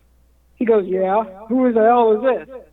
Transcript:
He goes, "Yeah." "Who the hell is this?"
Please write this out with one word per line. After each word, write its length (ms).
He 100
goes, 220
"Yeah." 360
"Who 260
the 80
hell 320
is 80
this?" 20